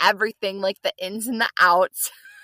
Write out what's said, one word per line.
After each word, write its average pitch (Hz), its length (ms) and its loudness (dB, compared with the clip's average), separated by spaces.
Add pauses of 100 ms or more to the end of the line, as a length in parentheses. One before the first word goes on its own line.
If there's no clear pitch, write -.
everything, 202 600 0
like, 196 220 -4
the - 160 -4
ins 208 280 -8
and 233 140 -4
the 233 80 0 (100)
outs. 180 520 2 (320)